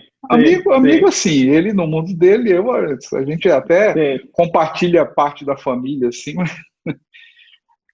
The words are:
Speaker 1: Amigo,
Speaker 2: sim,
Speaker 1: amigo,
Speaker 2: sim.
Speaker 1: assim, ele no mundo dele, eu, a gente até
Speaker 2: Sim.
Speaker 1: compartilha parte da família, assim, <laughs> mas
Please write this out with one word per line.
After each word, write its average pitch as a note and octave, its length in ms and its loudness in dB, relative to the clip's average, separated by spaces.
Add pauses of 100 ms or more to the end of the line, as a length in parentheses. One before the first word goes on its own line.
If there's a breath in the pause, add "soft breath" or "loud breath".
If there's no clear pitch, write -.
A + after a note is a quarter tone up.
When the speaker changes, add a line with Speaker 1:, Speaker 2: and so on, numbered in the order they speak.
(300)
Speaker 1:
Amigo, D#4+ 420 4
Speaker 2:
sim, C4 60 4
Speaker 1:
amigo, D#4 340 4
Speaker 2:
sim. C#3 360 0
Speaker 1:
assim, - 20 2
ele E3+ 240 2
no F3+ 140 -2
mundo D#3+ 280 -4
dele, G3 360 2
eu, G3 200 0
a D3 540 -4
gente E3 240 -2
até E3+ 440 2
Speaker 2:
Sim. C#3 400 -2
Speaker 1:
compartilha E3+ 720 0
parte D3 380 -4
da C#3 140 -6
família, B2+ 520 -4
assim, D3 280 -12
<laughs> - 0 -
mas F3+ 180 -6 (1400 soft breath)